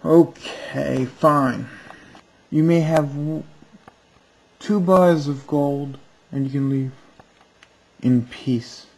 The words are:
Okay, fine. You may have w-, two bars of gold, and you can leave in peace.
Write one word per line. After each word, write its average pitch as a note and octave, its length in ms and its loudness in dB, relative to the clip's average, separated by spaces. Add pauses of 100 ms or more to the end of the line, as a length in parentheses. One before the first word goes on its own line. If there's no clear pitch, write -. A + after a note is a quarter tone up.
Okay, C#3+ 1000 0
fine. C3 640 0 (840)
You D#3 140 0
may E3+ 160 4
have D#3 340 0
w-, D3+ 300 -6 (1120)
two G#3 220 -2
bars F3 480 4
of C#3 180 -6
gold, C#3+ 520 -4 (340)
and C#3 140 -4
you C3+ 60 -6
can C#3 180 -4
leave C3+ 240 -4 (1080)
in B2 260 2
peace. - 580 -8 (120)